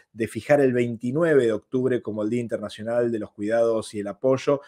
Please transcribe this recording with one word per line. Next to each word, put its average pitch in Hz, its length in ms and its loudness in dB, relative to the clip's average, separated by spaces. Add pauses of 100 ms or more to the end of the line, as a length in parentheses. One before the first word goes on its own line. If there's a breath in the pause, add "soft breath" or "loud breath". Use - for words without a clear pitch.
(120 soft breath)
de 110 160 -4
fijar 143 320 2
el 131 120 4
veintinueve 123 760 2
de 110 60 2
octubre 123 480 -2
como 107 220 -6
el 107 80 -2
Día 120 100 0
Internacional 113 720 -4
de 113 80 -2
los 104 140 -10
Cuidados 110 600 0
y 110 60 -8
el 101 80 -6
Apoyo, 131 600 0